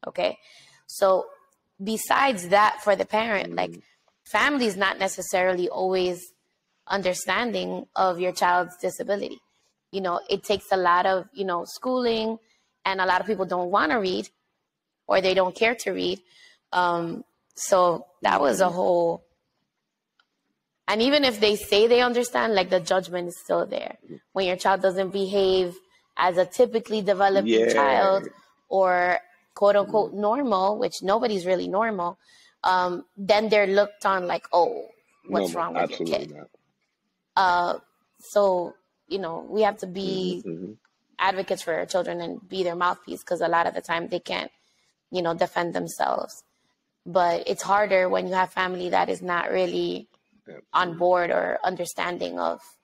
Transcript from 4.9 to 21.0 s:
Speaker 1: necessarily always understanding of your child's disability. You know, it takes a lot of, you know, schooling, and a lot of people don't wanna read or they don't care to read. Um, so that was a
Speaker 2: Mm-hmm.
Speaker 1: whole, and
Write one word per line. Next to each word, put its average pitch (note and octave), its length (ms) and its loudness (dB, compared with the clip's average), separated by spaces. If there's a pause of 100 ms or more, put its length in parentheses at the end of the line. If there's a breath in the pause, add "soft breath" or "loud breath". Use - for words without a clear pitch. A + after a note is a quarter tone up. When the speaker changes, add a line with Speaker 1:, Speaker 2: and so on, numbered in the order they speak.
Speaker 1:
necessarily F#3 720 0
always F#3 640 -2 (540)
understanding F#3 1000 -4 (100)
of F#3 240 2
your F#3 120 -2
child's F3+ 440 0
disability. F#3+ 640 -6 (500)
You G3 100 -6
know, F3+ 280 -2
it G3 140 -2
takes - 300 -2
a F#3+ 40 2
lot F3+ 300 4
of, F#3+ 260 0
you G3 120 -6
know, F3 200 -2
schooling, A3+ 760 -2 (460)
and F#3+ 160 -2
a F#3 60 2
lot F3+ 140 2
of F3+ 60 -8
people F#3+ 200 -2
don't F3+ 240 -4
wanna B3 300 0
read F#3+ 280 -4 (800)
or F#3+ 140 2
they F#3 140 2
don't F3+ 200 2
care A3+ 220 0
to G3+ 160 -6
read. F#3 280 -4 (520 soft breath)
Um, E3+ 520 -2 (300)
so F3+ 520 2 (160)
that - 180 2
was C3+ 200 2
a F#3+ 40 4
Speaker 2:
Mm-hmm. F3 100 0
Speaker 1:
whole, F3 500 0 (1600)
and G#3 120 0